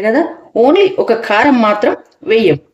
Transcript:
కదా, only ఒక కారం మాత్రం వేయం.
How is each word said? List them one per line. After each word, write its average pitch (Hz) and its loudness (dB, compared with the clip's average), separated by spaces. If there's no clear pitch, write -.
కదా, 240 0
only 349 4
ఒక 226 0
కారం 247 2
మాత్రం 208 -2
వేయం. 190 0